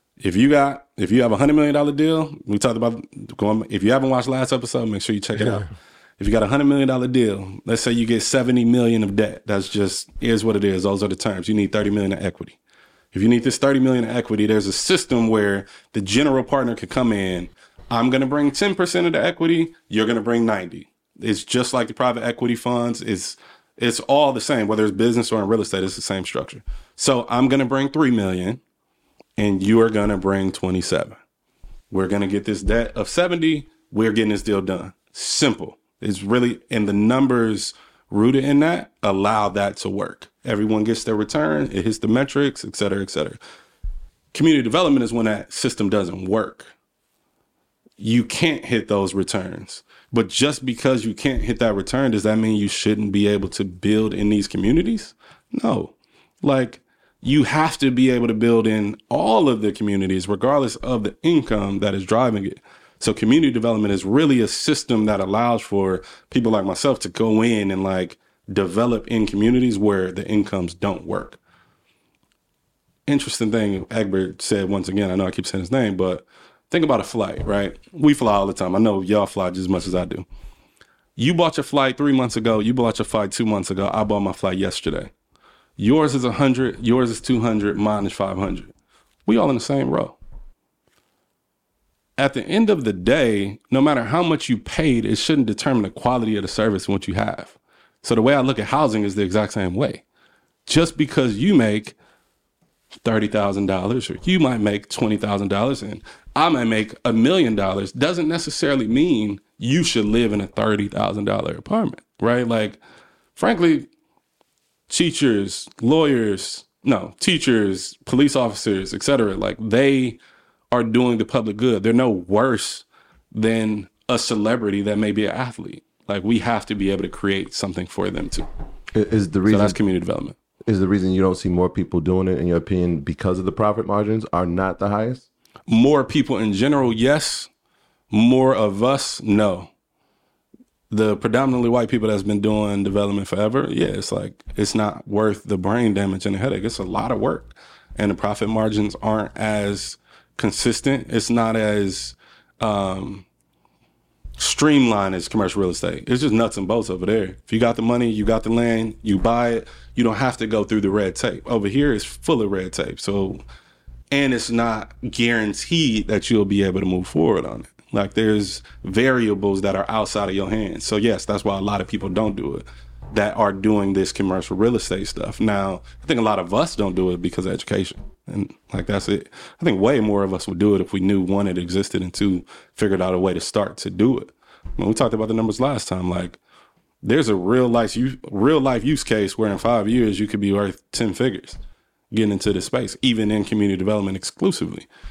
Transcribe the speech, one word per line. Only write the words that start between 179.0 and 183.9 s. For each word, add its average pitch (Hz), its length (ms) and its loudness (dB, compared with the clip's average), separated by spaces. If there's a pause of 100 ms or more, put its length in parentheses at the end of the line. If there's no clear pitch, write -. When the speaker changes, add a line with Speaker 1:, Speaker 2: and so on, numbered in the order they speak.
Speaker 1:
it. 101 180 -2 (320)
I - 40 -4
think 110 140 2
way 117 220 4
more 104 240 2
of 95 80 -2
us 92 160 -6
would 90 100 -6
do 101 160 6
it 95 60 2
if - 140 -4
we 98 60 -2
knew, 98 200 2
one, 98 260 0
it 90 120 -2
existed, 90 420 -2
and 90 140 -6
two, 92 320 0 (280)
figured 98 280 0
out 92 100 0
a 90 60 0
way 92 160 2
to 82 60 -4
start - 380 -2
to - 120 -8